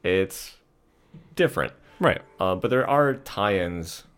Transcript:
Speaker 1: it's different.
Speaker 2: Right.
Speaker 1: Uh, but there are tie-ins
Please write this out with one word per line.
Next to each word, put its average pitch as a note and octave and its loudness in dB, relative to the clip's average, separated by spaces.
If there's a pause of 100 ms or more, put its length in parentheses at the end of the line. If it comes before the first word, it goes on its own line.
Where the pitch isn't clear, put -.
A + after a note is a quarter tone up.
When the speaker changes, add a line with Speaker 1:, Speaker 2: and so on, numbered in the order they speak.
Speaker 1:
it's - -2 (800)
different. - 0 (280)
Speaker 2:
Right. D3 2 (180)
Speaker 1:
Uh, F#2 2
but A#2 -2
there B2+ 2
are C#3 2
tie-ins F2 -4 (140)